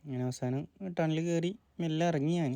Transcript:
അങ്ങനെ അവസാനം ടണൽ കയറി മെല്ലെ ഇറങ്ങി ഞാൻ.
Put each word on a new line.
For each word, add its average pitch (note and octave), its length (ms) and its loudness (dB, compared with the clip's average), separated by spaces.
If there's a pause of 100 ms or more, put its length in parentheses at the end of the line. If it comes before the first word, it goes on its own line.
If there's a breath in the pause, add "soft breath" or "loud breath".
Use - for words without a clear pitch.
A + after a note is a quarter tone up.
അങ്ങനെ B2+ 240 -4
അവസാനം B2+ 340 -2 (360)
ടണൽ D#3+ 300 2
കയറി E3+ 240 0 (300)
മെല്ലെ D#3+ 300 2
ഇറങ്ങി D#3 300 2
ഞാൻ. C3+ 140 0